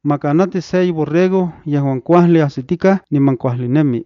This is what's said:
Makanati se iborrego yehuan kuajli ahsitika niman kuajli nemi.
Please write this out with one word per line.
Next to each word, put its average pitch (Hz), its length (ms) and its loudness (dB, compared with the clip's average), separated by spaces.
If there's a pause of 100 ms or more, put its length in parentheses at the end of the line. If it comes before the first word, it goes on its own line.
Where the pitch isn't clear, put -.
Makanati 156 560 -2
se 185 280 -2
iborrego 175 600 0 (180)
yehuan 139 340 -2
kuajli 175 420 4
ahsitika 170 560 -2 (120)
niman 139 260 2
kuajli 123 320 -4
nemi. 135 380 0